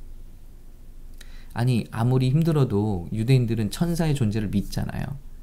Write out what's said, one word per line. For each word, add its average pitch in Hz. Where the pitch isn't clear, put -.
아니, 120
아무리 127
힘들어도 110
유대인들은 113
천사의 170
존재를 107
믿잖아요. -